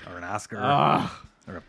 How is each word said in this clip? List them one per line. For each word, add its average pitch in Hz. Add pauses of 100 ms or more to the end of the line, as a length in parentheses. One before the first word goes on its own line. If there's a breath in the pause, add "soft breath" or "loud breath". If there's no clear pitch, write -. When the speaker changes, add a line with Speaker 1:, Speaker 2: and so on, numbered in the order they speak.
Speaker 1:
Or 87
an 87
Oscar. 104
Speaker 2:
Ugh. 143 (380 loud breath)
Speaker 1:
Or 92
a 85